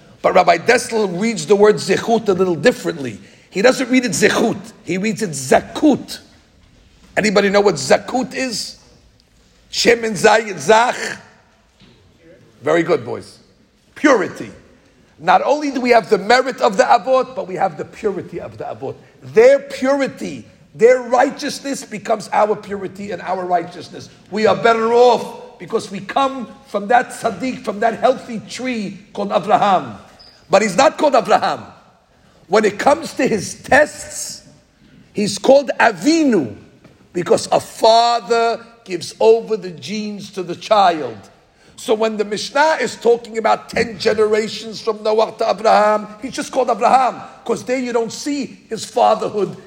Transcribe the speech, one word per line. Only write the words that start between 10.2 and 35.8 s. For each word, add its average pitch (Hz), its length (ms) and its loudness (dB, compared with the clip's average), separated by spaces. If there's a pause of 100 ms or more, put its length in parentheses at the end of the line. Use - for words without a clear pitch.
Zach. 147 600 2 (1400)
Very 165 220 2
good, 147 200 -2
boys. 110 360 -12 (560)
Purity. 175 560 0 (640)
Not 180 240 4
only 285 300 0
do 254 80 -4
we 247 100 2
have 226 200 4
the 208 80 2
merit 247 420 0
of 233 160 0
the - 80 4
Avot, 254 500 2
but 185 140 -8
we 185 80 -8
have 156 200 -2
the 165 80 -8
purity 180 540 -8
of 135 180 -14
the 151 80 -12
Avot. 127 300 -10 (260)
Their 226 380 6
purity, 254 880 -4 (260)
their 240 280 4
righteousness 254 840 -4
becomes 220 480 -6
our 208 220 2
purity 202 560 -12
and 175 100 -8
our 180 240 -6
righteousness. 170 680 -6 (200)
We 214 160 0
are 190 80 4
better 226 380 2
off - 640 2
because - 320 -6
we 196 80 -10
come 262 480 -4 (220)
from 202 180 -6
that 240 220 2
tzaddik, 226 560 -8
from 208 160 -6
that 226 180 0
healthy 233 400 -2 (100)
tree 233 520 -8 (120)
called 202 180 -6
Avraham. 160 640 0 (520)
But 196 140 4
he's 190 140 -4
not 302 220 2
called 285 160 2
Avraham. 170 580 0 (760)
When 214 160 2
it 202 160 -2
comes 294 340 0
to 262 140 0
his - 340 -6
tests, - 880 -2 (640)
he's 202 260 -2
called 269 400 6
Avinu 220 800 2 (560)